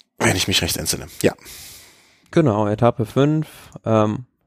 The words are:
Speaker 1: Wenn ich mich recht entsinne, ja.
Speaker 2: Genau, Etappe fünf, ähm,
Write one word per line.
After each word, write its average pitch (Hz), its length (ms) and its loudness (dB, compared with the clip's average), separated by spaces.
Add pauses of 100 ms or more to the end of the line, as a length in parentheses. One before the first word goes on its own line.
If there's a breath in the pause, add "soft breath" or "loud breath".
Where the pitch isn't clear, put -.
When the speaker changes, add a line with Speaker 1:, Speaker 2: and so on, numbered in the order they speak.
(180)
Speaker 1:
Wenn 113 160 0
ich 95 140 -4
mich 95 120 0
recht 85 160 -4
entsinne, - 300 -6 (160)
ja. - 120 2 (1000 loud breath)
Speaker 2:
Genau, 107 340 2
Etappe 110 400 2
fünf, 151 400 2 (380)
ähm, 110 420 0 (200)